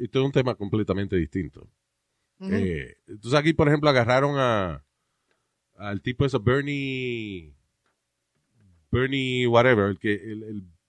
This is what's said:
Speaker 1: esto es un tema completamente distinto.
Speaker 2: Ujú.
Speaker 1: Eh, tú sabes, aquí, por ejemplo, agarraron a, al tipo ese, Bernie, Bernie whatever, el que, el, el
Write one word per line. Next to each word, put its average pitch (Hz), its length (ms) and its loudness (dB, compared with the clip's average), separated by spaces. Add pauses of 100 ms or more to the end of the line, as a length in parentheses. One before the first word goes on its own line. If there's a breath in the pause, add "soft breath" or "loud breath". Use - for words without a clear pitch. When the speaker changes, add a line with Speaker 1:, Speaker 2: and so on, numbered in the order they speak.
Speaker 1:
esto 123 180 -4
es 131 60 2
un 135 60 -4
tema 127 240 0
completamente 98 600 -2
distinto. 82 520 -4 (720)
Speaker 2:
Ujú. 190 120 -8
Speaker 1:
Eh, 85 440 -4 (260)
tú 113 80 -10
sabes, 147 120 2
aquí, 151 100 2
por 156 160 2
ejemplo, 151 200 2
agarraron 131 480 2
a, 104 480 -2 (920)
al 101 260 -10
tipo 123 240 -2
ese, 127 120 -2
Bernie, 123 1160 -2 (1400)
Bernie 127 560 0
whatever, 117 440 6
el 95 100 -4
que, 104 140 0
el, 107 280 -10
el 107 180 -12 (280)